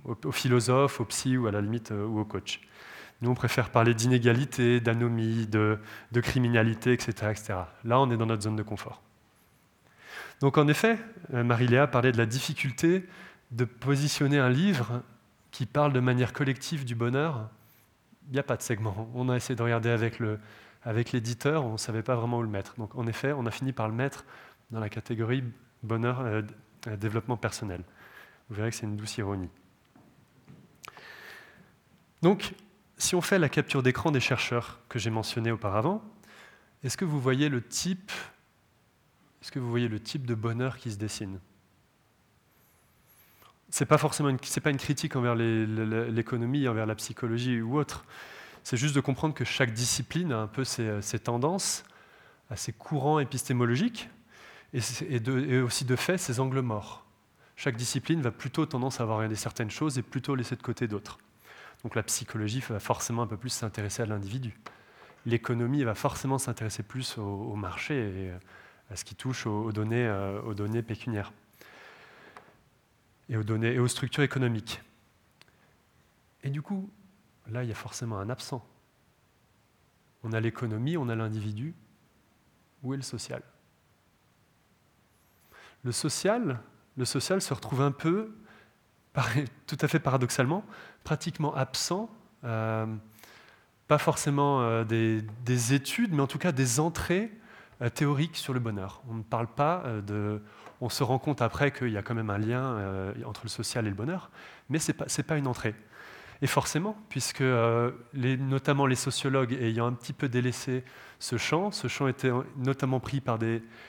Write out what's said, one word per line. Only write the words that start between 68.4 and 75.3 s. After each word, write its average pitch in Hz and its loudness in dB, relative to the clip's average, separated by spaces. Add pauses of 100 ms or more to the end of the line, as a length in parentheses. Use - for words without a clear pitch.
à 92 -10
ce - -8
qui - -18
touche - -6
aux, 107 -2
aux 110 -2
données, 110 0
euh, 98 -2
aux 113 -8
données 107 -2
pécuniaires 107 -6 (2000)
et 113 0
aux 107 0
données, 113 2
et 131 2
aux 123 6
structures 139 0
économiques. 120 0 (1600)